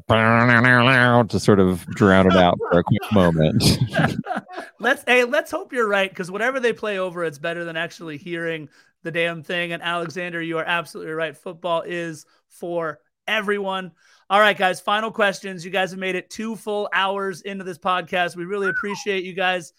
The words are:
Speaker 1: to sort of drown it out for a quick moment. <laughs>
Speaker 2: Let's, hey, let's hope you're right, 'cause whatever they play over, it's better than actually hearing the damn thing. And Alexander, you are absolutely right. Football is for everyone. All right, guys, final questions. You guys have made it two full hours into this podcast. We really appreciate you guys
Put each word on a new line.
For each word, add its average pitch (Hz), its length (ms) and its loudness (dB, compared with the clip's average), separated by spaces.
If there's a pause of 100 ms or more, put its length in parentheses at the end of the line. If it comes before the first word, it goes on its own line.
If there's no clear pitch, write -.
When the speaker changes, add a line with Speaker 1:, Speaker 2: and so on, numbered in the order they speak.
Speaker 1:
to 120 1300 4
sort 104 180 6
of 92 280 2
drown 95 420 6
it 92 80 6
out 87 220 6
for - 200 2
a 87 60 2
quick - 280 -2
moment. 82 520 4 (600)
<laughs> - 540 -10
Speaker 2:
Let's, 247 280 -2
hey, 247 180 4
let's 285 260 -2
hope 359 220 -8
you're 240 160 0
right, 190 260 0
'cause 180 160 -8
whatever 233 280 -2
they 240 140 0
play 208 260 -6
over, 175 260 -6
it's 151 140 -6
better 170 260 -8
than 165 120 -10
actually 165 400 -8
hearing 165 540 -8 (320)
the 175 80 -10
damn 170 320 -2
thing. 175 300 -6
And 165 100 -8
Alexander, 170 580 -6
you 165 180 -6
are 160 60 -4
absolutely 170 480 -6
right. 156 240 -6
Football 170 460 -4
is 170 420 -8 (240)
for 170 520 -6 (260)
everyone. 196 680 -4 (380)
All 196 100 6
right, 208 160 6
guys, 185 240 0
final 214 300 -2
questions. 190 540 -2
You 185 60 -14
guys 185 200 -2
have 190 100 -12
made 185 140 -4
it 180 160 -8
two 220 260 -8
full 208 380 -6
hours 196 480 -2
into 196 200 -10
this 180 160 -12
podcast. 180 580 -2
We 175 100 -8
really 196 240 -4
appreciate 196 540 -6
you 185 100 -12
guys 185 440 -4